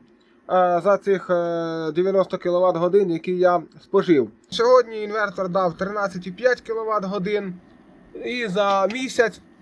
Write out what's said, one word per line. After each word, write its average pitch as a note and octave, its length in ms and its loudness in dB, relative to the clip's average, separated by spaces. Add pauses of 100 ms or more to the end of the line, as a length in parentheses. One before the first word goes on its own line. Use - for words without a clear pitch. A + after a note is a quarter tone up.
(840)
за G3 120 4
цих, F#3+ 340 -2
е, E3 600 -2
дев'яносто F#3 460 0
кіловат F3 380 2
годин, F3+ 340 2
які E3+ 260 -4
я F3 260 4 (200)
спожив. E3 480 2 (200)
Сьогодні A#3 520 2
інвертор G#3 460 -4
дав F3+ 280 -2
тринадцять G3 500 -6
і F#3+ 40 -10
п'ять A#3+ 300 0
кіловат A3 440 -4
годин. G3 500 -4 (720)
І A#3 220 -6
за G3 400 2
місяць A#3 540 -2 (220)